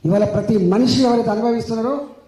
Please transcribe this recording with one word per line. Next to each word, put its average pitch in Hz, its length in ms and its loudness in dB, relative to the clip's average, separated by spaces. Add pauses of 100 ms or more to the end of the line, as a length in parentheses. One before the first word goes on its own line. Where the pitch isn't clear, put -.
ఇవాళ 202 200 2
ప్రతి 208 340 0
మనిషి 214 440 2
ఎవరైతే 233 280 2
అనుభవిస్తున్నారో 233 760 -4 (200)